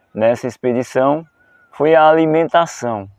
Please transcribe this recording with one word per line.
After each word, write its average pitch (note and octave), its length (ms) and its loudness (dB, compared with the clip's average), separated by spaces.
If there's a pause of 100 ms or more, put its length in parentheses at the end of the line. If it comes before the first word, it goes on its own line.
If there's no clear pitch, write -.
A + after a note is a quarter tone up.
(120)
nessa A2+ 360 -2
expedição, C3 760 -2 (460)
foi D#3 240 0
a D#3 140 6
alimentação. D#3 1000 0 (100)